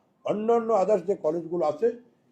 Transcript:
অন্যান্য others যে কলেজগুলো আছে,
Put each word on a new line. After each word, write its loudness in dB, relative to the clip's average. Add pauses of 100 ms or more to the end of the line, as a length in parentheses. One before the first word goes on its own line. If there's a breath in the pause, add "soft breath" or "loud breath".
(240)
অন্যান্য 0
others 4
যে -2
কলেজগুলো -2
আছে, 0 (400)